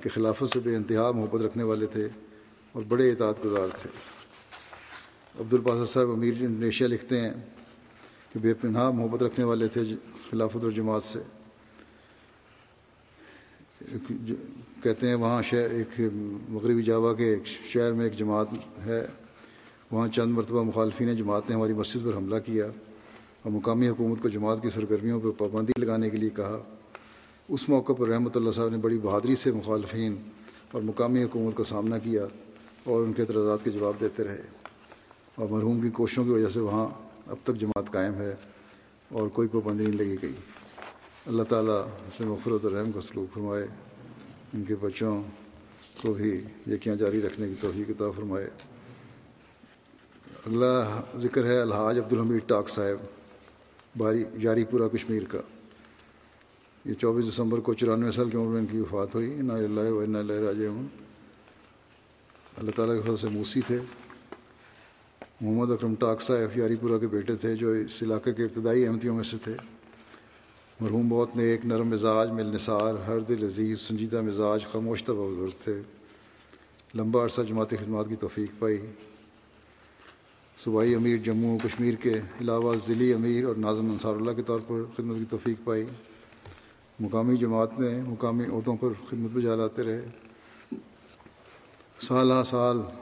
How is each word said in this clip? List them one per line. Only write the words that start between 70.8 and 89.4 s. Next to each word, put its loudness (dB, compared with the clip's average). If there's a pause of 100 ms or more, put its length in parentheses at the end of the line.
مرحوم 2
بہت 2
نیک، 2
نرم 2
مزاج، 4
مل -2
نثار، 0 (120)
ہر 0
دل 0
عزیز، -2
سنجیدہ -2
مزاج، 0
خاموش -4
طبع -2
بزرگ -6
تھے۔ -4 (1120)
لمبا 2
عرصہ 0
جماعتی 0
خدمات -4
کی -4
توفیق -4
پائی۔ 0 (1800)
صوبائی 4
امیر 4
جموں 2
و 0
کشمیر 0
کے 0 (280)
علاوہ 2 (120)
ضلعی 4
امیر 2
اور 0
ناظم 2
انصار 0
اللہ 0
کے -2
طور 0
پر -2 (140)
خدمت -4
کی -4
توفیق -2
پائی۔ 0 (1160)
مقامی 2
جماعت 2
میں 0
مقامی -2
عہدوں -2
پر 0 (200)
خدمت -4
بجا 2